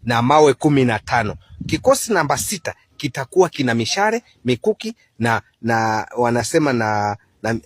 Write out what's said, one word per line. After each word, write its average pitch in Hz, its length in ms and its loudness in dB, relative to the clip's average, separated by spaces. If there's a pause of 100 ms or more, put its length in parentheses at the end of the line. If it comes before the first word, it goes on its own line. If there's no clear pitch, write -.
na 117 200 0
mawe 143 320 6
kumi 143 300 2
na 113 140 0
tano. 110 380 -2 (300)
Kikosi 247 460 0
namba 147 260 0
sita 117 360 -8 (220)
kitakuwa 143 520 -2
kina 127 260 -2
mishale, 202 480 -2 (220)
mikuki 202 500 -2 (240)
na, 113 240 0 (200)
na 113 540 -2
wanasema 120 560 0
na, 107 440 -2 (260)
na, 110 240 -4